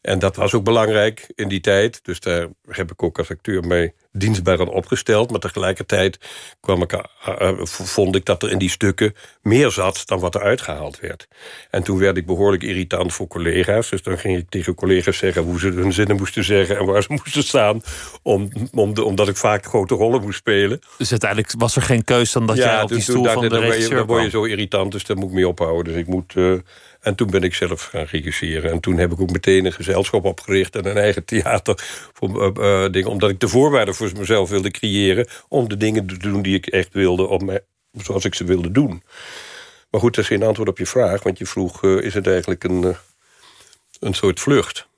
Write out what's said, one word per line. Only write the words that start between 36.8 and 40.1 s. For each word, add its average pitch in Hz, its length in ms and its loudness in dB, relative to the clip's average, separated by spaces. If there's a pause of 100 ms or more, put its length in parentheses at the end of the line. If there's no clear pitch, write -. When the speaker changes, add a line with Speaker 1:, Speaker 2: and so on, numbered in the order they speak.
Speaker 1:
wilde, 95 340 2
op 95 160 0
mij, 95 180 -4 (320)
zoals 98 320 -6
ik 98 100 -2
ze 92 100 -6
wilde 87 280 0
doen. 107 300 0 (880)
Maar 104 100 0
goed, 117 140 2